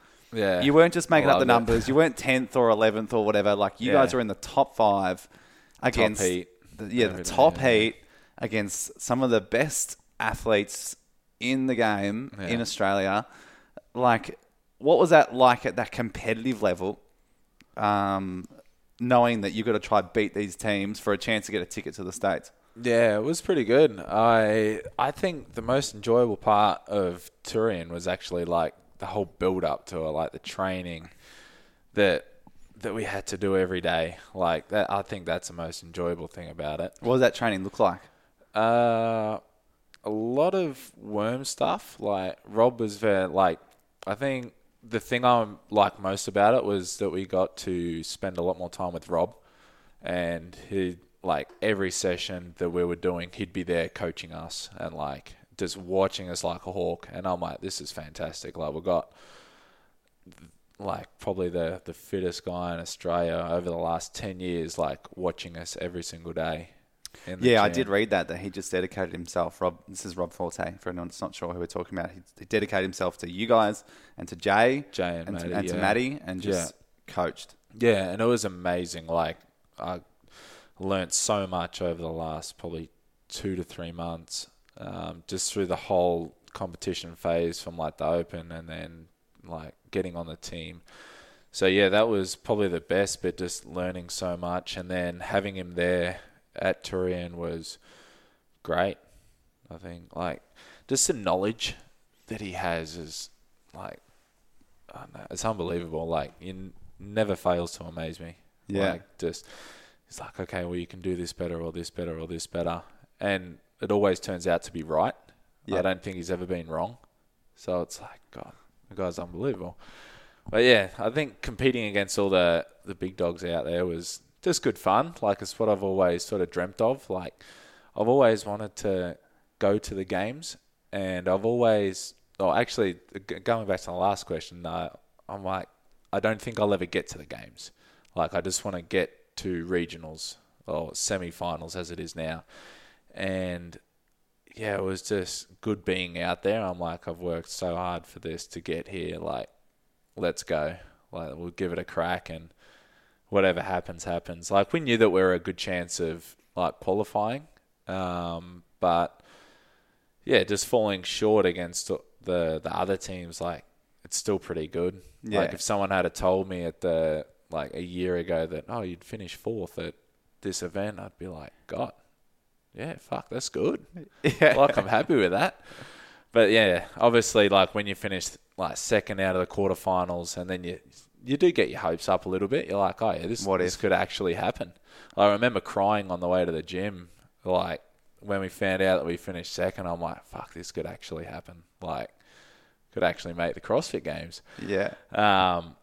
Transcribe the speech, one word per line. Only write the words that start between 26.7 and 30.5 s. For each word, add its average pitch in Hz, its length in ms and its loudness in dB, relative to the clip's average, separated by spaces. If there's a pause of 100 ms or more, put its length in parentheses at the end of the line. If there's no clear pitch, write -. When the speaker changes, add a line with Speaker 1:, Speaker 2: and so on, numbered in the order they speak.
Speaker 1:
of 92 440 -2 (120)
Turin 98 480 0
was 85 160 -8
actually, 90 360 -2
like, 85 300 2 (260)
the - 80 -8
whole 101 180 -2
build 92 400 0
up 73 220 -2
to 90 120 -8
it, 80 100 -2
like, 78 220 -2
the - 80 -14
training 90 720 -6 (840)